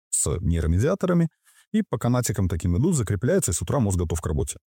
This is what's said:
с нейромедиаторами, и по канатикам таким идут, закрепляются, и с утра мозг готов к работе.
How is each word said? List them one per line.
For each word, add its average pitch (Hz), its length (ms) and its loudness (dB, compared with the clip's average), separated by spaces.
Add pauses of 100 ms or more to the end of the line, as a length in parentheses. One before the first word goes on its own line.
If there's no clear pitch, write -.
с - 300 -2
нейромедиаторами, 131 920 2 (440)
и 214 140 2
по 117 100 -4
канатикам 117 500 0
таким 87 300 0
идут, 160 180 2
закрепляются, 123 560 0
и - 20 -2
с - 80 -4
утра 123 180 -2
мозг 98 200 0
готов 82 220 -2
к - 40 -6
работе. 76 320 -4 (220)